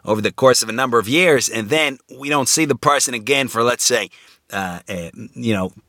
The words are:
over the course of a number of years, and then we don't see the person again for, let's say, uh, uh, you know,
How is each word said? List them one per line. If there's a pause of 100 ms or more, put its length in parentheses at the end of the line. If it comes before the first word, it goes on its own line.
over
the
course
of
a
number
of
years,
and
then (200)
we
don't
see
the
person
again
for,
let's
say, (420)
uh,
uh, (240)
you
know, (160)